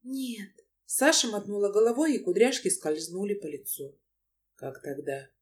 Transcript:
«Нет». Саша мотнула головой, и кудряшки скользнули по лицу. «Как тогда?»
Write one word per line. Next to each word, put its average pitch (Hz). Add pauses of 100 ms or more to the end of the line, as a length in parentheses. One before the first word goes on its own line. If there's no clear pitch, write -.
«Нет». 240 (320)
Саша -
мотнула 202
головой, 240
и 214
кудряшки 202
скользнули 170
по 202
лицу. 143 (560)
«Как 135
тогда?» 139 (120)